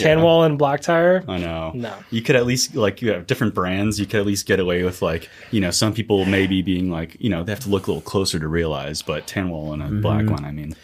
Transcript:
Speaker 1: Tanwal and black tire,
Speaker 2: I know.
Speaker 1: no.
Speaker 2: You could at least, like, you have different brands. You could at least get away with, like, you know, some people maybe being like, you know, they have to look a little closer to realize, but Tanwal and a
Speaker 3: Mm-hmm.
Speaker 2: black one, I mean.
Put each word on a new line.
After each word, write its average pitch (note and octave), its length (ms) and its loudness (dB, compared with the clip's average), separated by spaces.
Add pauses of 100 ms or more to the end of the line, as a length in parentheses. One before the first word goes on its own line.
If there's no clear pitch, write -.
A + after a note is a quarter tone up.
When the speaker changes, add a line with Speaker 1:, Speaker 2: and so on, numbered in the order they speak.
(160)
Speaker 1:
Tanwal E3 300 6
and D3+ 100 0
black C#3+ 240 2
tire, F3 480 2
Speaker 2:
I F#2+ 80 -6
know. E2 380 -4
Speaker 1:
no. A#2 180 -8 (180)
Speaker 2:
You A2+ 120 -2
could C#3+ 120 2
at B2 120 4
least, B2+ 280 -2
like, G#2 280 0
you A2+ 100 0
have F2+ 140 -6
different A#2+ 260 0
brands. G2+ 480 -2
You G2 60 0
could G#2+ 140 0
at G2+ 60 0
least G2+ 200 -2
get G2 120 4
away F2+ 260 0
with, F#2 180 -4
like, E2 260 -4 (220)
you A2 100 2
know, F2+ 100 2
some G#2+ 220 0
people G#2 320 2
maybe F#2+ 380 2
being F#2 280 0
like, E2 300 -6
you B2 80 -2
know, E2+ 160 0
they G#2 80 -4
have G2+ 80 -6
to - 80 -8
look G2 200 0
a - 20 0
little D2 100 -2
closer F#2+ 380 -2
to D#2 100 -4
realize, D2+ 540 -2
but D2+ 240 -6
Tanwal D#2+ 480 -6
and D2+ 80 -6
a D2 40 -8
Speaker 3:
Mm-hmm. G#2 140 -2
Speaker 2:
black G#2+ 300 2
one, E2+ 160 -2
I D2 40 -8
mean. D2 340 -8